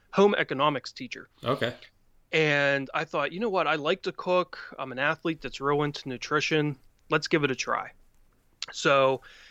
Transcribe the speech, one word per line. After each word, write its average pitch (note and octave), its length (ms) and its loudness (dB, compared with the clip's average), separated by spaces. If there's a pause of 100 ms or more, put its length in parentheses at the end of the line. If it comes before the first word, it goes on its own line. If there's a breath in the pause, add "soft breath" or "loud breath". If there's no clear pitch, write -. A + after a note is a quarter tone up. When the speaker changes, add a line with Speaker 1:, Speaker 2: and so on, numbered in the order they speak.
(120)
Speaker 1:
home G3+ 260 6
economics D3 540 0
teacher. - 380 -14 (160)
Speaker 2:
Okay. A#2+ 280 -2 (580)
Speaker 1:
And C#3+ 640 2
I D#3 120 -2
thought, D3 260 -2
"You F3 80 -10
know A3+ 100 -2
what? F3+ 160 0
I D3+ 100 2
like E3 280 -2
to F#3+ 80 -4
cook. - 480 -2 (180)
I'm C3 140 -10
an B2 80 -8
athlete D#3+ 420 -2
that's B2+ 180 -12
real C#3+ 240 0
into C#3+ 240 -6
nutrition. D3 680 0 (340)
Let's D3+ 180 0
give D#3 160 2
it C3+ 60 2
a B2+ 60 -2
try." - 360 -4 (800)
So C3+ 500 4 (300 loud breath)